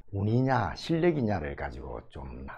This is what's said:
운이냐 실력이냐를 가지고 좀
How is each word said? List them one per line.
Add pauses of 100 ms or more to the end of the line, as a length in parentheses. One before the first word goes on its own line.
(140)
운이냐
실력이냐를
가지고
좀 (100)